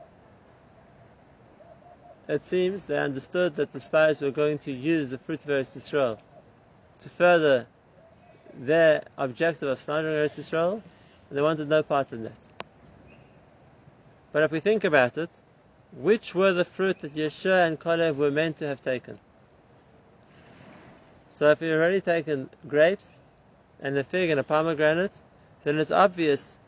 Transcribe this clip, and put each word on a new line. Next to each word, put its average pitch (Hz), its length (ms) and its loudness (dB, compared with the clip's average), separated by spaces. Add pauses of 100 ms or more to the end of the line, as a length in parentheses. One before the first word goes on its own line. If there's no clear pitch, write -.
(2250)
It 151 140 -4
seems 185 420 -4
they 143 140 -4
understood 147 560 -4
that 147 180 -4
the 139 80 -12
spies 156 400 2
were 139 100 -2
going 151 280 -2
to 147 120 -10
use 143 380 -2
the 131 80 -8
fruit - 260 -10
of 147 60 -10
Eretz 139 260 -4
Yisrael 127 440 -2 (800)
to - 100 -20
further 156 580 4 (840)
their 151 500 2 (140)
objective 147 500 -4
of 127 120 -2
slandering 156 360 -4
Eretz 151 240 -2
Yisrael, 170 440 -4 (460)
and 135 80 -8
they 143 40 0
wanted 151 260 0
no 156 160 2
part 139 300 -2
in 113 100 -12
that. - 240 -16 (1800)
But 151 120 2
if 151 80 0
we 160 80 -4
think 208 240 0
about 143 340 2
it, 165 140 -6 (640)
which 170 420 -2
were 190 180 4
the 175 100 0
fruit 185 380 -4
that 147 140 -14
Yeshua 175 520 0
and 160 120 -4
Kalev 165 360 0
were 143 160 2
meant 156 260 -2
to 156 100 -6
have 139 140 -6
taken? 123 380 -6 (2000)
So 147 180 4
if 151 120 4
you've 165 120 -2
already 175 280 2
taken 156 480 -4 (160)
grapes, 156 520 0 (640)
and 139 160 -4
a 139 60 0
fig 180 260 -2
and 147 100 2
a 131 40 -2
pomegranate, 156 800 0 (420)
then 147 140 -2
it's 156 140 -2
obvious 170 680 2 (100)